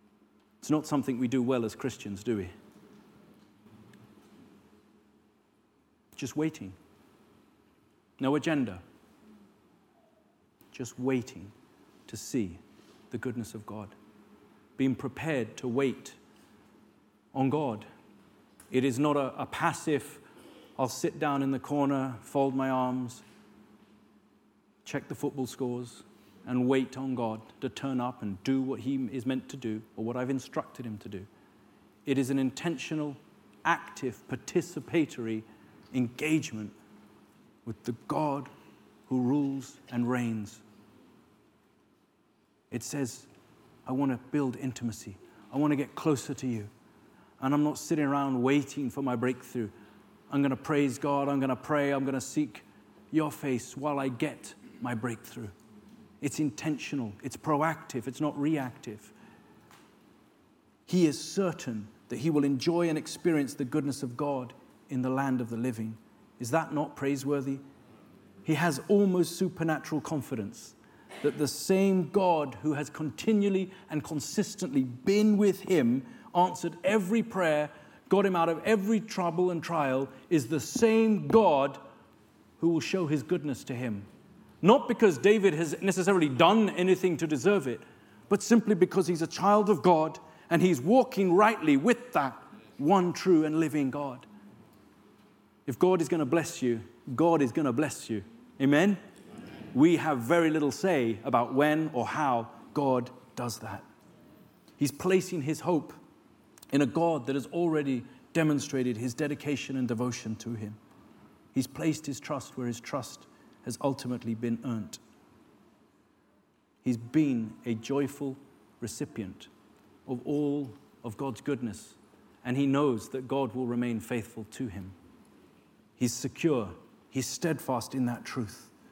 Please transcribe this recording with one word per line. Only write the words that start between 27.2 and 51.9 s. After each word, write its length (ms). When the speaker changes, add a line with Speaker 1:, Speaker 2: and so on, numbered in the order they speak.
Speaker 1:
to 80
turn 320
up 220
and 220
do 180
what 160
he 320
is 160
meant 220
to 80
do 260
or 80
what 120
I've 140
instructed 560
him 120
to 100
do." 180
It 120
is 120
an 80
intentional, 800
active, 640
participatory 1120
engagement 800
with 200
the 100
God 400
who 160
rules 560
and 180
reigns. 500
It 100
says, 460
"I 60
want 180
to 80
build 240
intimacy. 600
I 60
want 120
to 60
get 180
closer 400
to 140
you. 200
And 140
I'm 80
not 160
sitting 260
around 380
waiting 480
for 100
my 140
breakthrough. 540
I'm 100
gonna 140
praise 420
God. 300
I'm 100
gonna 160
pray. 380